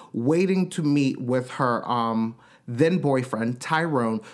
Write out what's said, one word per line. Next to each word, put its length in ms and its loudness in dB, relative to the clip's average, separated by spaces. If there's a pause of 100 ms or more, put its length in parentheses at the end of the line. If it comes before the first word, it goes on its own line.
(120)
waiting 600 2
to 120 -4
meet 380 2
with 300 -2
her, 380 0
um, 460 0 (320)
then 300 2
boyfriend, 640 -2
Tyrone, 580 0 (140)